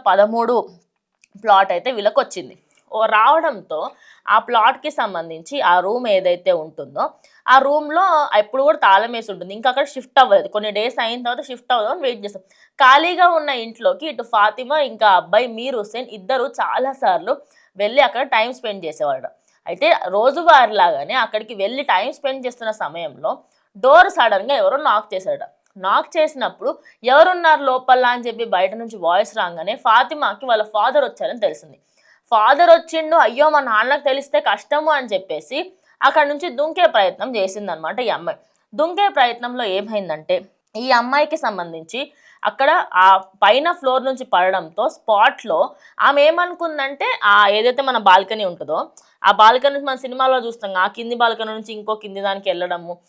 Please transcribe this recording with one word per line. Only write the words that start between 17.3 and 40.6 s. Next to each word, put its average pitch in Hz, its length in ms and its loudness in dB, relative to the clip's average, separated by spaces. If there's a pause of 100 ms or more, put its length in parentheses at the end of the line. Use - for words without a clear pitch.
వెళ్ళి 214 260 0
అక్కడ 247 200 0
టైమ్ 247 320 -2
స్పెండ్ 202 300 -10
చేసేవాళ్ళు. 147 440 -6 (380)
అయితే 170 300 0 (100)
రోజువారీలాగానే 214 1080 2
అక్కడికి 226 400 -4
వెళ్ళి 214 280 -4
టైమ్ 226 300 -2
స్పెండ్ 269 340 -8
చేస్తున్న 240 240 -8
సమయంలో 160 680 -8 (400)
డోర్ 320 320 6
సడన్గా 233 460 0
ఎవరో 214 200 0
నాక్ 220 380 -2
చేశారట. 151 340 -2 (280)
నాక్ 208 400 -2
చేసినప్పుడు, 269 640 -4 (260)
"ఎవరున్నారు 311 580 4
లోపల?" 254 440 2
అని 247 160 -2
చెప్పి 226 220 -8
బయట 196 300 -2
నుంచి 226 220 -14
వాయిస్ 185 400 -2
రాగానే 180 400 -6
ఫాతిమాకి 254 720 0
వాళ్ళ 226 160 0
ఫాదర్ 233 420 -2
వచ్చారని 214 360 -8
తెలిసింది. 156 400 -6 (500)
ఫాదర్ 269 400 4
వచ్చిండు, 330 460 2
"అయ్యో, 285 340 2
మా 302 100 2
నాన్నకు 254 440 0
తెలిస్తే 277 360 -2
కష్టము" 294 500 -2
అని 269 160 -2
చెప్పేసి 202 640 -8 (300)
అక్కడ 294 240 2
నుంచి 294 240 -6
దుంకే 311 360 0
ప్రయత్నం 226 500 0
చేసిందనమాట 190 640 -6
ఈ 240 80 -4
అమ్మాయి. 165 300 -6 (360)
దుంకే 349 340 -2
ప్రయత్నంలో 247 560 -2
ఏమైందంటే, 185 800 -6 (320)